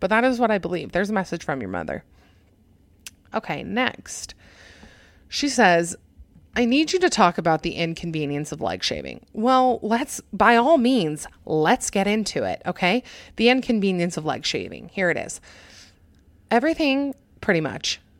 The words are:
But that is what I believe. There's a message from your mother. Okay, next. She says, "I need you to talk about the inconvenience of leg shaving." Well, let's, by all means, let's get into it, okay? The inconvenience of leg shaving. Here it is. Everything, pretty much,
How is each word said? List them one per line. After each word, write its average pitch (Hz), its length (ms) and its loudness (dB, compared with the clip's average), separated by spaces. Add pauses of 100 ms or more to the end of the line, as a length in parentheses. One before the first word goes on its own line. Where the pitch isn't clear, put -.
But 190 80 0
that 226 160 4
is 254 120 2
what 233 140 2
I 208 60 2
believe. 175 340 -4
There's 196 180 0
a 214 40 -2
message 180 320 -4
from 139 160 -4
your 95 80 -8
mother. 82 340 -6 (1300)
Okay, 143 300 -6
next. - 720 -6 (920)
She - 180 -4
says, 175 480 4 (600)
"I 240 80 2
need 285 260 2
you 381 80 2
to 359 100 4
talk 180 280 4
about 160 260 0
the 165 120 -4
inconvenience 156 760 -4
of - 80 -10
leg 92 240 -4
shaving." 69 480 -6
Well, 254 500 2
let's, 233 380 -2 (140)
by 214 240 6
all 285 200 6
means, 226 480 2 (200)
let's 160 440 2
get 196 180 0
into 202 360 -2
it, 92 220 -6
okay? 180 360 0 (360)
The 226 100 4
inconvenience 202 720 2
of 156 80 -6
leg 127 200 -4
shaving. 90 440 -8
Here 185 200 0
it 156 60 0
is. - 240 -8 (1120)
Everything, 277 640 0 (240)
pretty 170 220 0
much, - 400 -6 (180)